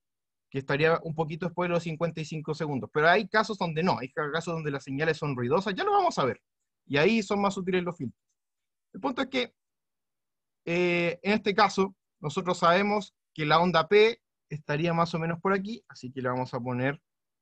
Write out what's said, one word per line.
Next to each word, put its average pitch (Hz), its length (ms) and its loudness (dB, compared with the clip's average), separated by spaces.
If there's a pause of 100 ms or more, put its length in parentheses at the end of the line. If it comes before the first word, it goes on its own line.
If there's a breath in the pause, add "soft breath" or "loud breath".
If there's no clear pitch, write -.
(500)
que 135 100 -6
estaría 151 440 2
un 160 100 -8
poquito 160 320 -4
después 175 220 -4
de 175 60 0
los 170 100 0
cincuenta 165 380 -4
y 151 40 -8
cinco 156 280 -8
segundos. 143 400 -6
Pero 151 160 4
hay 170 180 4
casos 214 300 -2
donde 165 260 -2
no, 147 160 2
hay 131 120 -10
ca-, 151 200 -4
casos 165 240 -4
donde 156 160 -6
las 139 120 -8
señales 151 340 -2
son 143 180 -4
ruidosas, 160 400 0
ya 302 80 -4
lo 415 80 -2
vamos 381 260 2
a 156 80 0
ver. 117 160 -4 (460)
Y 135 100 0
ahí 214 240 4
son 202 200 -2
más 202 160 0
útiles 185 260 -2
los 175 120 -6
filtros. - 280 -10 (720)
El 202 80 -16
punto 269 200 -4
es 262 60 -4
que, 247 260 -4 (1120)
eh, 175 560 0
en 196 120 0
este 208 200 0
caso, 190 420 2 (240)
nosotros 175 380 -4
sabemos 196 560 2 (200)
que 156 120 -4
la 156 140 6
onda 165 280 4
P 214 320 6 (280)
estaría 151 460 -2
más 165 220 2
o 165 40 -4
menos 165 220 -4
por 190 120 2
aquí, 202 340 -4
así - 240 -14
que 131 100 -8
le 123 80 -2
vamos 127 240 -4
a 131 60 -6
poner 127 420 -2 (400)